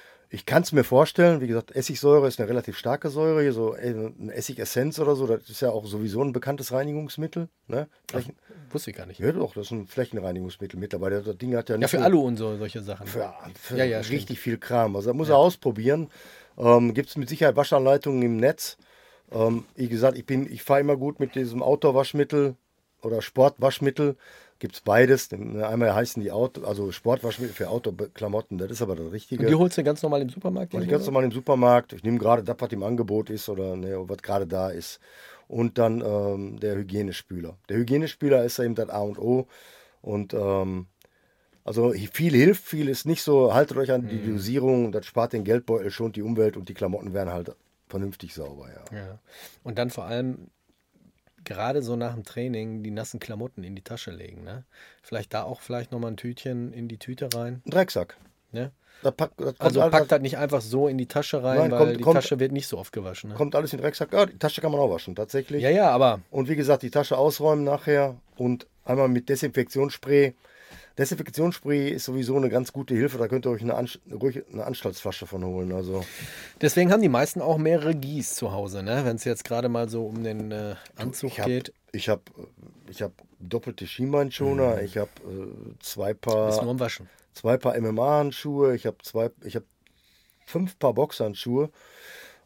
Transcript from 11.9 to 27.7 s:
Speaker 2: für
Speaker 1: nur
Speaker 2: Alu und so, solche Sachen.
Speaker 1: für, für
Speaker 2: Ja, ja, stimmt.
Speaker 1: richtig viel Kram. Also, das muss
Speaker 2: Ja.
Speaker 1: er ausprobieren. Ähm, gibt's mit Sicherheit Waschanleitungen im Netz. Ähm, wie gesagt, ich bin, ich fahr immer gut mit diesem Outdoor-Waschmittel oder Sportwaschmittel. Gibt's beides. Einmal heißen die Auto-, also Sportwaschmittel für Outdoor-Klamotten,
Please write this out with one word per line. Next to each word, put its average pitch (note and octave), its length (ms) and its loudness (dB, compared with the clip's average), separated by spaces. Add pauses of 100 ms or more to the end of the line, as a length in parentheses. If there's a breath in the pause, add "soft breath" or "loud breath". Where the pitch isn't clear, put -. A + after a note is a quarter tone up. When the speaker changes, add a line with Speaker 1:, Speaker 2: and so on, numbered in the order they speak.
Speaker 2:
für E3+ 60 2
Speaker 1:
nur C3+ 80 4
Speaker 2:
Alu F3 180 6
und A#2+ 140 0
so, G#2+ 200 -4
solche G#2 240 -8
Sachen. G2 240 -12
Speaker 1:
für, G2 260 -6 (220)
für - 240 -8
Speaker 2:
Ja, C3 80 2
ja, A2+ 180 0
stimmt. A#2+ 180 -2
Speaker 1:
richtig A2 180 -8
viel A2+ 180 -4
Kram. A2+ 380 0
Also, G2+ 160 -2
das B2 40 0
muss D3+ 120 -4
Speaker 2:
Ja. D3+ 80 6
Speaker 1:
er - 20 10
ausprobieren. C#3+ 720 4 (480 loud breath)
Ähm, A#2+ 380 8
gibt's C3+ 200 -2
mit C3+ 140 -4
Sicherheit D3 260 4
Waschanleitungen C3+ 680 4
im A#2 140 2
Netz. C3 400 0 (540 soft breath)
Ähm, A2+ 340 0 (100)
wie B2+ 120 -4
gesagt, A#2+ 300 2
ich A#2 80 -12
bin, C3+ 260 -2
ich A#2+ 120 -12
fahr C#3 160 4
immer C#3+ 180 2
gut C#3 220 0
mit C3+ 160 -2
diesem B2+ 260 -2
Outdoor-Waschmittel C#3 960 2 (480)
oder A2+ 180 -2
Sportwaschmittel. C#3 960 2 (440 loud breath)
Gibt's - 200 -10
beides. B2 540 6
Einmal G#2+ 600 0
heißen A2+ 300 -2
die G2 80 -4
Auto-, A2+ 320 -2
also G2+ 300 -4
Sportwaschmittel A#2 600 -2
für F#2 160 -6
Outdoor-Klamotten, G#2 880 -6